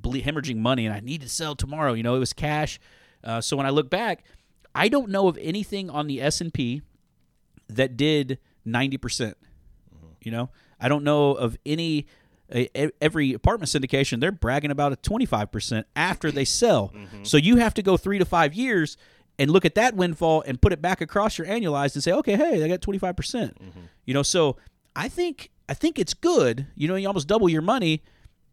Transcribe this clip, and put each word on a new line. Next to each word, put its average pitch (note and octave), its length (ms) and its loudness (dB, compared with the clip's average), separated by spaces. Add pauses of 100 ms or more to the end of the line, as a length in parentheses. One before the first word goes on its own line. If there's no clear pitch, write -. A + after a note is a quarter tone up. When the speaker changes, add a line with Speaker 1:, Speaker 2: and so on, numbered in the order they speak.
Speaker 1:
ble-, B2+ 200 -4
hemorrhaging C3+ 360 -4
money A#2 280 0
and G#2+ 100 -4
I G2+ 60 -8
need C#3+ 200 -10
to A#2+ 80 -14
sell D#3 260 -6
tomorrow. C#3+ 380 -2
You A2+ 100 -2
know, A#2+ 120 2
it C3 40 2
was B2 140 -2
cash. D3+ 460 -4 (440)
Uh, A2+ 180 -6
so C#3+ 160 -4
when C#3 80 -2
I C3+ 60 0
look D3 180 0
back, F#3+ 340 -2 (520)
I F#3+ 140 2
don't B3+ 200 0
know G3 180 2
of E3 140 2
anything F#3+ 480 -6
on D3 180 -4
the C3 140 -6
S D3 200 -2
and E3 120 -6
P C3 280 -4 (880)
that B2 280 0
did C#3+ 400 0 (260)
ninety B2+ 340 -2
percent. A#2 400 -6 (580)
Speaker 2:
Mm-hmm. D#2 120 -20 (140)
Speaker 1:
You A2+ 100 -8
know, A#2+ 180 -4 (300)
I B2 100 0
don't D3 140 2
know D3 300 6
of A#2+ 320 -2
any, D#3 400 -2 (480)
e-, B2 220 0
e-, D3 140 0 (120)
every D3+ 320 2
apartment F3 380 0
syndication, C3+ 480 0
they're E3 120 2
bragging C#3+ 400 -2
about C#3+ 200 0
a C3 60 -6
twenty-five G3 540 -2
percent A2 440 -4
after E3 360 -2
they C#3 140 -2
sell. D3+ 500 2
Speaker 2:
Mm-hmm. - 280 -18
Speaker 1:
So G#2 140 4
you F#3 200 6
have A3+ 180 4
to G#3+ 60 0
go F#3 160 4
three G3 220 -2
to F3 60 2
five D#3+ 280 2
years G#3 440 -2 (420)
and C#3 120 2
look F3+ 140 6
at D3+ 100 2
that G#3+ 200 4
windfall E3 500 2
and C3+ 160 -6
put G3+ 120 8
it D3+ 80 -4
back F3 200 -2
across G3+ 360 0
your E3 100 -8
annualized D3+ 480 -2
and C#3+ 80 -6
say, E3 80 2
"Okay, A3+ 240 2
hey, C#4 240 2
they D#3 80 0
got F3 140 -2
twenty-five F#3+ 340 -4
percent." F3 460 -6
Speaker 2:
Mm-hmm. F#2+ 180 -18 (260)
Speaker 1:
You B2+ 80 -4
know, C#3 100 2
so D3+ 340 2 (380)
I D#3 140 -4
think, - 420 -6 (160)
I C#3+ 60 -8
think D#4 260 -2
it's F3 140 -2
good. C#3 640 2
You D3 120 -2
know, F#3 80 -2
you G3 120 -2
almost F3 200 -2
double G3+ 220 4
your D#3 140 2
money F#3 400 0 (500)